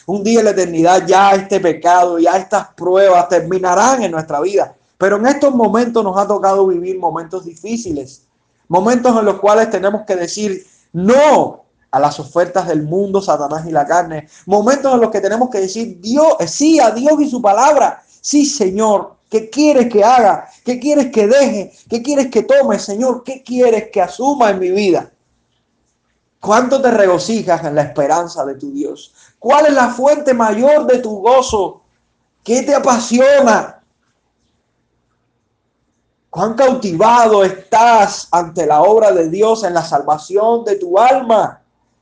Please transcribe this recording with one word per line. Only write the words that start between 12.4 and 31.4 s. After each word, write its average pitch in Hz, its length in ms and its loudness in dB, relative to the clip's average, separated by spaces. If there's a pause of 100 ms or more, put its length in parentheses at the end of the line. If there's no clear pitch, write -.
del 156 160 -2
mundo, 190 380 -2
Satanás 151 440 -4
y 170 60 -10
la 147 140 0
carne, 160 420 -4 (180)
momentos 254 480 0
en 233 80 2
los 226 80 0
que 202 120 -4
tenemos 226 280 -2
que 196 120 -6
decir 190 400 -8
Dios, 277 380 2
eh, 170 80 -4
sí 320 320 2
a 226 120 4
Dios 262 300 0
y 262 80 0
su 226 120 -6
palabra. 226 640 2
Sí, - 400 -2
Señor, 202 720 -2 (140)
¿qué 220 200 -4
quieres 285 380 2
que 208 160 2
haga? 220 460 2 (160)
¿Qué 247 140 -4
quieres 285 320 0
que 208 160 2
deje? 220 440 0 (180)
¿Qué 233 120 -6
quieres 269 260 -2
que 240 160 -2
tome, 254 360 2
Señor? 247 440 -6
¿Qué 262 180 -14
quieres 240 500 0
que 196 100 -2
asuma 247 480 0
en 190 100 -2
mi 180 120 -2
vida? 185 400 0 (1300)
¿Cuánto 247 420 0
te 247 100 2
regocijas 180 720 0
en 147 120 -6
la 147 80 2
esperanza 151 640 -4
de 139 100 -10
tu 139 160 -14
Dios? 143 420 -10 (260)
¿Cuál 285 280 2
es 285 60 2
la 247 160 2
fuente 269 440 0
mayor 240 520 2
de 247 140 2
tu 214 200 -8
gozo? 220 640 0 (640)